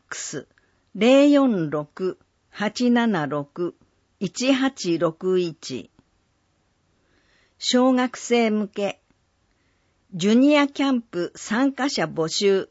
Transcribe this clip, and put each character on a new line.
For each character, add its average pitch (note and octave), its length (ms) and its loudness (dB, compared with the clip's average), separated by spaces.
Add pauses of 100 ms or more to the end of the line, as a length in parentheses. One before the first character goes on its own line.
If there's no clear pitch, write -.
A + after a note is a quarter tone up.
ク - 80 -14
ス、 - 320 -12 (460)
零 C4+ 360 6
四 A#3+ 400 2
六 D#3 480 -6 (320)
八 G#3+ 400 -2
七 A3+ 360 2
六 D3 480 -6 (440)
一 A#3+ 340 -2
八 B3+ 460 -2
六 F3 400 -2
一。 D3+ 520 -6 (1700)
小 B3+ 340 2
学 B3 240 0
生 A#3 340 0
向 G#3+ 180 -2
け。 G3+ 320 -6 (1120)
ジ F#3 160 0
ュ A3+ 40 4
ニ C#4+ 240 4
ア C#4+ 100 2
キ C#4+ 160 -4
ャ C#4 80 0
ン B3 80 0
プ F3 360 -8
参 C4 360 -2
加 - 160 -4
者 G#3 160 -4
募 D#3+ 240 -4
集。 G3 420 0